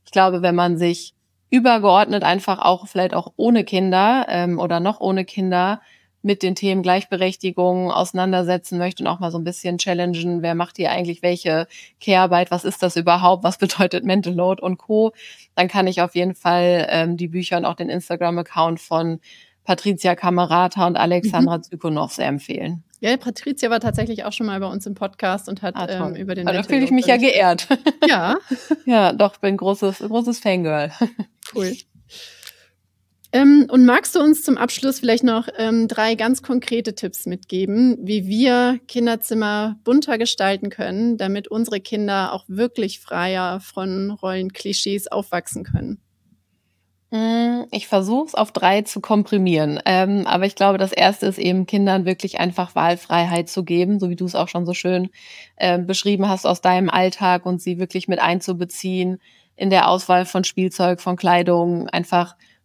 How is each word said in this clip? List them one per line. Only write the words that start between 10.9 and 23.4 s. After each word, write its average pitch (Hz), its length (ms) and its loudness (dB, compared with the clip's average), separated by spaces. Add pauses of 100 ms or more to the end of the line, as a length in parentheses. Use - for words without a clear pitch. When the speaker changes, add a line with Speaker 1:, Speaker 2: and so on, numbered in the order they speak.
Speaker 1:
welche 170 460 -2 (360)
Care-Arbeit, 180 460 4
was 175 160 -2
ist - 160 -4
das 180 140 0
überhaupt, 180 480 4
was 185 160 0
bedeutet 180 460 0
Mental 185 280 0
Load 180 300 0
und 185 140 -4
Co., 220 360 0 (400)
dann 180 140 2
kann 190 180 0
ich 185 160 0
auf 175 140 -2
jeden 180 180 0
Fall, 175 560 2
ähm, 165 260 0
die 170 120 -6
Bücher 175 300 -4
und 175 80 -2
auch 170 100 -4
den 175 140 -8
Instagram-Account 170 920 -2
von 165 380 -4 (460)
Patricia 185 500 0
Camerata 180 720 0
und 180 100 0
Alexandra 175 600 0
Speaker 2:
Mhm. 165 60 -8
Speaker 1:
Zykonow 156 480 -6
sehr 139 160 -6
empfehlen. 160 560 -8 (180)
Speaker 2:
Ja, 233 160 0
Patricia 254 520 -6